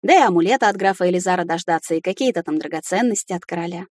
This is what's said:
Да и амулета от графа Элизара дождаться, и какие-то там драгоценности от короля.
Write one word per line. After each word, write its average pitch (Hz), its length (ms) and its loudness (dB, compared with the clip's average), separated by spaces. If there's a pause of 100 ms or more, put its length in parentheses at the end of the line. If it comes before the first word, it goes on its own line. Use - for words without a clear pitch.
Да 277 120 6
и 359 80 8
амулета 202 460 2
от 202 80 0
графа 190 320 0
Элизара 180 360 0
дождаться, 170 500 -2
и 165 80 0
какие-то 196 400 -2
там 156 160 -4
драгоценности 196 760 -2
от 175 120 -6
короля. 175 520 -8